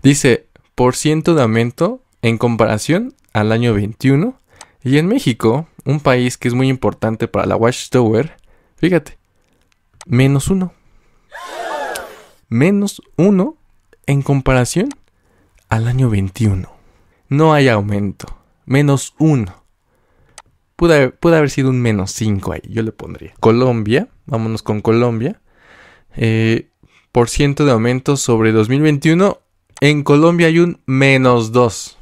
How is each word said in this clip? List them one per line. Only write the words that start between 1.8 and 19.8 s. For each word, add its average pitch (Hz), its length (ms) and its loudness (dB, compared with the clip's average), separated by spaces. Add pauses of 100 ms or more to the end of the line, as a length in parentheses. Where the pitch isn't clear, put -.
en 117 160 0
comparación 117 760 -2 (200)
al 107 180 0
año 117 220 0
veintiuno. 131 680 -2 (460)
Y 135 120 2
en 165 100 0
México, 156 600 -2 (180)
un 143 140 -2
país 123 380 0
que - 100 -6
es 120 60 -2
muy 131 160 0
importante 110 580 -4
para 92 180 -4
la 98 100 0
Watchtower, 117 840 0 (400)
fíjate, 170 400 -2 (880)
menos 135 440 0
uno. 185 240 -2 (1700)
Menos 196 540 0 (160)
uno 196 400 2 (500)
en 139 140 0
comparación 139 680 -2 (800)
al 110 180 -2
año 127 220 0
veintiuno. 98 600 -2 (580)
No 156 240 2
hay 139 160 4
aumento. 104 680 -4 (280)
Menos 139 520 0
uno. 131 460 -2 (1120)